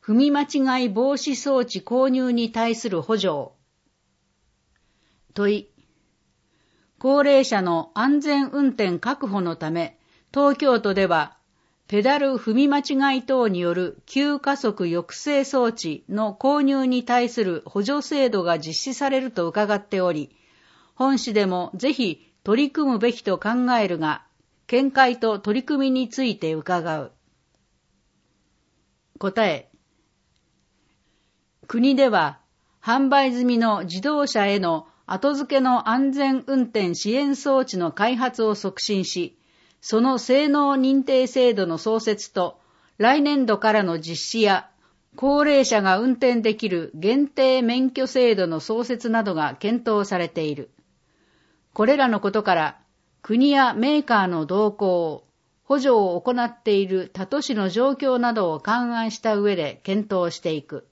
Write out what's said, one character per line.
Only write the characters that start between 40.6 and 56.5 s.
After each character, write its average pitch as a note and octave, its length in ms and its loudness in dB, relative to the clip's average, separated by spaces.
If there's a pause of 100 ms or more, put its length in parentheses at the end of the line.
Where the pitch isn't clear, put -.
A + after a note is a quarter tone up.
認 C4+ 280 2
定 B3+ 240 2
制 B3 260 2
度 G3 140 0
の E3 100 -4
創 A3 220 -2
設 G#3+ 320 -4
と、 - 280 -4 (380)
来 C4 240 4
年 C#4+ 240 2
度 G#3+ 120 2
か G#3+ 160 2
ら G#3 100 4
の E3 160 -2
実 D#3+ 400 -6
施 - 20 4
や、 G3 280 2 (460)
高 C#4+ 300 2
齢 C#4 200 4
者 A3 160 2
が F#3+ 180 2
運 B3 140 2
転 A#3+ 280 2
で A3 140 0
き A3 140 -4
る E3+ 260 -4
限 A#3+ 320 0
定 C4 340 2
免 B3 300 0
許 C4 160 -2
制 A#3+ 280 4
度 F#3 120 0
の D#3+ 120 -4
創 A3+ 240 -4
設 A#3+ 260 -4
な A3+ 140 2
ど G3+ 100 -2
が D3 260 -2
検 A#3 300 -2
討 G3+ 180 0
さ F#3+ 100 -4
れ E3+ 120 -2
て D#3+ 140 -4
い D3 120 -4
る。 C#3 160 -14 (1000)
こ G#3+ 120 0
れ C#4 120 4
ら C4+ 100 4
の G#3+ 120 0
こ G3+ 120 -2
と G#3+ 120 -2
か F#3 120 2
ら、 D#3 220 -2 (440)
国 B3+ 300 2
や C4+ 220 4
メ D4 260 0
ー C#4+ 60 -4
カ G#3+ 180 2
ー F#3 40 0
の E3 180 -2
動 G3+ 260 0
向、 F3 540 -2 (380)
補 C#4 160 0
助 C4 120 2
を F#3+ 300 2
行 B3+ 100 -2
っ A#3+ 320 -4